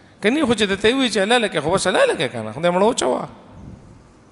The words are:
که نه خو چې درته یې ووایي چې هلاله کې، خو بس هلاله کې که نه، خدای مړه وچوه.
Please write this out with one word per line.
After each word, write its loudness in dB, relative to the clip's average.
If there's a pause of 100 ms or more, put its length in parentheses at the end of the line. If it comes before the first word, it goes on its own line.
(200)
که 0
نه 0
خو 2
چې -2
درته 0
یې 2
ووایي 0
چې -2
هلاله 2
کې، -4
خو 0
بس 0
هلاله 2
کې -2
که -8
نه، -8
خدای 0
مړه 2
وچوه. 0 (1040)